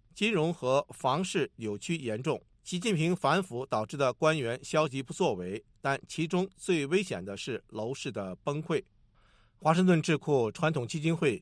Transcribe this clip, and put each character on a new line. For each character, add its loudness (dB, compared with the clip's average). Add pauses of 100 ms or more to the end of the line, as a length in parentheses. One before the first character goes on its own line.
(160)
金 0
融 2
和 0
房 0
市 -2
扭 -6
曲 -4
严 -6
重。 -2 (220)
习 -6
近 0
平 2
反 2
腐 -6
导 -2
致 -10
的 2
官 2
员 -2
消 2
极 -6
不 -10
作 2
为， -6 (160)
但 -2
其 -4
中 0
最 0
危 2
险 -6
的 -8
是 -6
楼 -6
市 -8
的 -6
崩 -2
溃。 -2 (760)
华 4
盛 4
顿 6
智 2
库 2
传 0
统 -2
基 -6
金 0
会 2